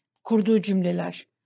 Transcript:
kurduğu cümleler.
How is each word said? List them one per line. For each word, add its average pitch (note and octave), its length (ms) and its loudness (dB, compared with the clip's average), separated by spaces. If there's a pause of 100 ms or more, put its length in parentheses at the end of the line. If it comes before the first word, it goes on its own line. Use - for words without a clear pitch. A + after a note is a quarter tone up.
(240)
kurduğu G#3+ 380 2
cümleler. F3 640 -4 (180)